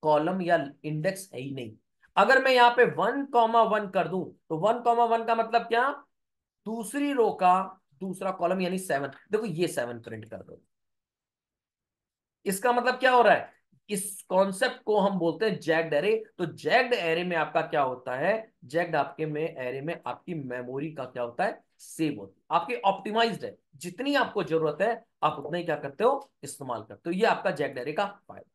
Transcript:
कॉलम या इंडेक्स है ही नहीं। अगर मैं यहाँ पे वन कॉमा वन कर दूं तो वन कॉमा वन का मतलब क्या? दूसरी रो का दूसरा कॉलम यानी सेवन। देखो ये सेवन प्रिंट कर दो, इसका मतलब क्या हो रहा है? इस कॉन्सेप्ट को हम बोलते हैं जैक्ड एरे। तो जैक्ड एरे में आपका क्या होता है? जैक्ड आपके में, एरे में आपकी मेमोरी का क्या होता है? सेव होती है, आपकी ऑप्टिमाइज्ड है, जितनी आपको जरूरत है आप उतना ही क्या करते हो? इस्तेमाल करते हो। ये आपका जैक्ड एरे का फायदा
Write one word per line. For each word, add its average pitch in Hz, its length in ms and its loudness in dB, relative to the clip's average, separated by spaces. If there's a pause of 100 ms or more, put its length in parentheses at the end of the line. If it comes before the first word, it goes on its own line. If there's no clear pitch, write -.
कॉलम 156 400 2
या 170 140 2 (280)
इंडेक्स 156 500 -4
है 123 60 -10
ही 139 120 -10
नहीं। 120 200 -10 (440)
अगर 247 280 6
मैं 262 80 4
यहाँ 240 180 8
पे 240 220 6
वन 233 400 -2
कॉमा 233 320 6
वन 208 260 0
कर 175 180 0
दूं 180 160 -4 (240)
तो 160 100 -4
वन 220 240 2
कॉमा 240 240 4
वन 226 180 2
का 226 100 2
मतलब 226 300 2
क्या? 233 260 2 (760)
दूसरी 254 460 -4
रो 226 200 2
का 185 500 2 (180)
दूसरा 190 320 -6
कॉलम 185 280 -2
यानी 180 180 -2
सेवन। 139 320 -4 (220)
देखो 214 140 -2
ये 165 220 0
सेवन 120 320 -4
प्रिंट 110 240 -14
कर 110 140 -14
दो, - 220 -20 (1900)
इसका 202 260 0
मतलब 240 260 0
क्या 254 120 4
हो 247 120 8
रहा 196 120 10
है? - 200 -4 (360)
इस - 400 -8
कॉन्सेप्ट 196 540 0
को 214 140 2
हम 196 200 2
बोलते 165 280 0
हैं 185 140 -2
जैक्ड 160 340 0
एरे। 190 220 2 (220)
तो 180 80 -2
जैक्ड 233 480 2
एरे 175 300 0
में 180 120 -2
आपका 156 260 0
क्या 156 200 0
होता 127 340 -4
है? 202 360 -2 (120)
जैक्ड 160 320 -2
आपके 143 300 -2
में, 151 160 -4
एरे 131 380 -6
में 156 260 -8
आपकी 127 300 -10
मेमोरी 131 560 -8
का 139 140 -10
क्या 120 160 -8
होता 120 220 -4
है? - 160 -4 (180)
सेव 151 420 -6
होती 98 140 -18
है, - 180 -20
आपकी 190 220 -4 (120)
ऑप्टिमाइज्ड 208 580 -2
है, 104 120 -12 (200)
जितनी 254 400 -6
आपको 220 280 -2
जरूरत 156 360 0
है 226 240 -2 (180)
आप 151 160 0
उतना 151 200 -8
ही 165 60 -6
क्या 156 120 -2
करते 147 280 -6
हो? - 260 0 (120)
इस्तेमाल 120 400 -10
करते 107 280 -12
हो। 175 40 -2
ये 196 120 2
आपका 185 260 2
जैक्ड 135 260 -4
एरे 131 140 -8
का 202 120 -2 (240)
फायदा - 260 -20